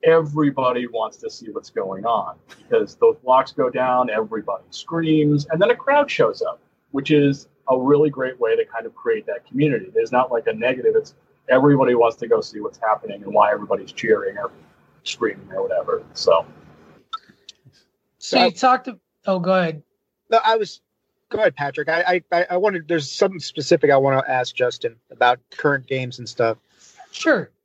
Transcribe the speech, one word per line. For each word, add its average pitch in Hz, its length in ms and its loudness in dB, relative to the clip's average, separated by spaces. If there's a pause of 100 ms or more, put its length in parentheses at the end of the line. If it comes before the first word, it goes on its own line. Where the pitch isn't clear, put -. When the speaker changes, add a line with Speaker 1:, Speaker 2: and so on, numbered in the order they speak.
Speaker 1:
everybody 147 840 2
wants 113 320 -6
to 113 100 -10
see - 220 -14
what's 101 180 -12
going 95 380 -6
on, 98 320 -2 (180)
because 110 400 -2
those 113 220 4
blocks 127 340 2
go 131 160 -2
down, 127 400 0
everybody 107 640 -6
screams, 151 800 0
and 160 100 -2
then 214 100 4
a 233 60 4
crowd 285 340 2
shows - 300 0
up, - 180 -6 (340)
which 143 180 -4
is 143 380 2 (200)
a 131 100 2
really 143 300 4
great 127 320 -6
way 113 160 2
to 113 80 0
kind 113 220 -10
of 110 80 -14
create 113 320 -4
that 101 200 -10
community. 127 460 -2
There's 113 180 -2
not, 127 220 0
like, 113 140 -4
a 110 80 -2
negative. 117 420 0
It's - 180 -2 (340)
everybody 131 460 4
wants 117 220 2
to 117 100 -10
go 110 140 2
see 107 200 -12
what's 101 180 -10
happening 104 440 -4
and 101 120 -12
why 104 180 4
everybody's 98 400 -6
cheering 101 460 -2
or 101 120 -8 (520)
screaming - 500 -8
or 95 100 -6
whatever. - 400 -4 (120)
So, - 320 0 (1700)
Speaker 2:
So - 240 0
you - 60 2
talked 254 340 0
to, 226 140 -14 (280)
oh, 190 120 0
go 180 160 0
ahead. 160 280 -2 (480)
Speaker 3:
No, 226 140 4
I 226 120 4
was, - 260 -6 (480)
go 214 80 -6
ahead, 190 180 2
Patrick. 143 320 -6
I, 175 340 0 (100)
I, 170 60 2
I, 180 120 0
I 180 80 -2
wanted, 180 280 -2
there's 156 240 -2
something 190 300 0
specific 151 500 0
I 139 60 6
wanna 135 320 2
ask 127 260 -4
Justin 120 420 -4 (140)
about 123 300 2 (100)
current 139 360 -2
games 127 320 -6
and 120 100 -14
stuff. 113 300 -2 (540)
Speaker 2:
Sure. 247 380 -2 (140)